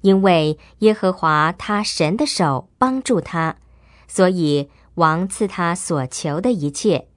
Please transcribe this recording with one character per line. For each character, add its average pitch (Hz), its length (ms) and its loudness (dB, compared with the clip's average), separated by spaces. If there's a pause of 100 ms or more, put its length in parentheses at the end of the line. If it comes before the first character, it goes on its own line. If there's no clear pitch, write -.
因 190 200 4
为 160 360 2 (220)
耶 214 140 4
和 190 180 0
华 156 460 2
他 208 260 -4
神 165 320 -2
的 294 100 0
手 143 520 -2
帮 262 240 0
助 220 180 0
他， 165 380 -4 (500)
所 185 220 2
以 147 400 0 (260)
王 170 320 2
赐 202 200 -4
他 175 260 -4
所 151 340 -4
求 151 320 -6
的 247 120 0
一 147 180 -2
切。 151 480 -2